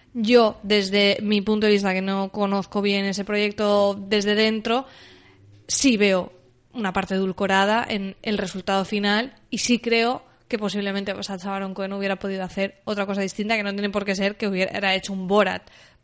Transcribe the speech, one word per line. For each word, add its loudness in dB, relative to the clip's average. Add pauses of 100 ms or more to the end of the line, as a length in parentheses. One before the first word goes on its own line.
(140)
Yo, 4
desde 2
mi 0
punto 0
de 6
vista, 2
que 0
no -2
conozco -2
bien 0
ese -4
proyecto 2 (140)
desde 2
dentro, 0 (840)
sí 4
veo 2 (400)
una -4
parte -2
edulcorada 2
en -6
el -2
resultado -2
final 0 (160)
y -6
sí 2
creo 0 (260)
que -4
posiblemente -4
Sacha -8
Baron -6
Cohen -6
hubiera -2
podido -6
hacer -6
otra -2
cosa -2
distinta, -2
que -2
no -4
tiene -2
por -2
qué -2
ser 0
que -2
hubiera 0
hecho -4
un -6
Borat, 2 (420)